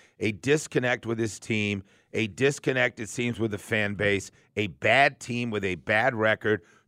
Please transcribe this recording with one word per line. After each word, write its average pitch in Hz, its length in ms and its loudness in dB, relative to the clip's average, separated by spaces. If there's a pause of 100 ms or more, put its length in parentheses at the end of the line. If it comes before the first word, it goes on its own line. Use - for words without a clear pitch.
(200)
a 104 120 0
disconnect 127 720 0
with 113 120 -2
his 113 220 -2
team, 104 420 -2 (300)
a 110 160 0
disconnect, 131 720 0
it 107 80 -8
seems, 120 320 -4
with 110 100 0
the 101 80 -6
fan 104 360 -2
base, 101 360 0 (260)
a 104 120 -2
bad 131 500 4
team 120 320 -4
with 104 140 -2
a 92 100 0
bad 110 400 0
record, 107 480 2 (260)